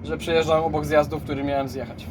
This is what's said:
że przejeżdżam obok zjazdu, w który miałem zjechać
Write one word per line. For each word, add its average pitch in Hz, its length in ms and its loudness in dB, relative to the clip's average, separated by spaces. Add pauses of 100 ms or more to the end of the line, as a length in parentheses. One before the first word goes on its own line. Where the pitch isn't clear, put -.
że 156 140 -4
przejeżdżam 160 460 2
obok 156 220 0
zjazdu, 147 340 2
w 147 40 -12
który 139 200 -4
miałem 139 240 0
zjechać 123 440 -10